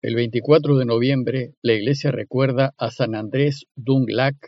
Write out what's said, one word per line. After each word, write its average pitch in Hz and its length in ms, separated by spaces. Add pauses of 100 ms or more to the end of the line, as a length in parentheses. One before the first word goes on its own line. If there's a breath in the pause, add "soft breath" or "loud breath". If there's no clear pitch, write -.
El 117 120
veinticuatro 135 600
de 131 60
noviembre, 123 760
la 117 120
iglesia 135 360
recuerda 131 640
a 113 140
San 113 240
Andrés 135 520 (100)
Dunglac 131 580 (140)